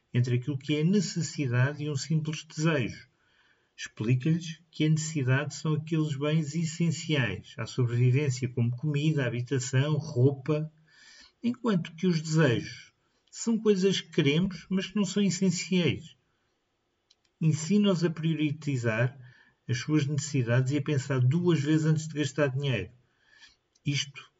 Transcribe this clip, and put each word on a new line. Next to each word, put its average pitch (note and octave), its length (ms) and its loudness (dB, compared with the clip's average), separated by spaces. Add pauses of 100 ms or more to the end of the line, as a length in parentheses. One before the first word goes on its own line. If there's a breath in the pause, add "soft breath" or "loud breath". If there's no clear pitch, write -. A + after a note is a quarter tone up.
(120 soft breath)
entre A#2+ 240 2
aquilo C3+ 220 -2
que D3+ 180 -2
é D#3 80 2
necessidade D3 1000 0
e D3+ 60 -4
um C#3+ 60 -2
simples D#3 480 -2
desejo. D3 640 -2 (720 soft breath)
Explica-lhes C#3+ 840 -2 (120)
que D#3 120 -2
a D#3 40 4
necessidade D3 640 0
são D#3 200 -4
aqueles D#3 420 -2
bens D3+ 400 -2
essenciais D3+ 1000 -2
à A2 80 -6
sobrevivência, B2 840 0
como A#2+ 280 -2
comida, D3 480 0
habitação, C3 680 -2
roupa, C#3+ 760 0 (720 loud breath)
enquanto A3+ 520 -2
que - 120 -2
os E3 140 2
desejos D#3 720 0 (380)
são A3+ 280 -2
coisas G3 420 2
que - 100 -14
queremos, D#3+ 580 0
mas F#3+ 180 -2
que - 100 -6
não G#3 80 2
são G3+ 180 0
essenciais. F3+ 920 0 (1200)
Ensina-os F3 640 2
a E3+ 80 2
prioritizar C#3+ 1080 0 (520 loud breath)
as B2 100 0
suas D3+ 280 2
necessidades C3 640 0
e D3 60 2
a C#3+ 40 -2
pensar C3+ 380 0
duas D#3+ 400 4
vezes D#3 260 2
antes D#3 220 2
de - 60 -12
gastar D3 340 0
dinheiro. C3 420 -2 (920 soft breath)
Isto - 440 -6 (120)